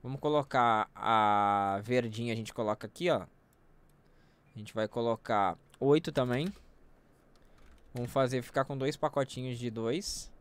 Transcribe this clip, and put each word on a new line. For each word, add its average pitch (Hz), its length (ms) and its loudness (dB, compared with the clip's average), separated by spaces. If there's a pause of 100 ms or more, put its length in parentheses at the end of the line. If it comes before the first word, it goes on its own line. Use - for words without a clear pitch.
Vamos 135 180 -8
colocar 131 720 2
a 101 880 4
verdinha, 117 500 -2
a 110 40 -2
gente 110 180 -8
coloca 107 320 -4
aqui, 175 240 -4
ó. 113 120 2 (1300)
A - 40 -14
gente 107 140 -14
vai 110 140 0
colocar 110 720 0 (220)
oito 147 320 2
também. 131 400 -2 (1400)
Vamos 120 180 -6
fazer, 127 320 0
ficar 131 220 -2
com 139 120 -6
dois 135 200 -2
pacotinhos 127 600 -4
de 120 120 -6
dois. 113 600 -6 (100)